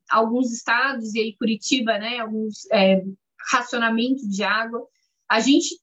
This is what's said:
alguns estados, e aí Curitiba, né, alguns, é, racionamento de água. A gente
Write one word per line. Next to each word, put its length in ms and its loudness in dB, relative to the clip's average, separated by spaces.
alguns 440 2
estados, 640 -2
e 60 0
aí 160 -4
Curitiba, 640 0
né, 220 -6
alguns, 500 -6
é, 320 4
racionamento 760 0
de 160 -2
água. 420 -2
A 120 2
gente 420 2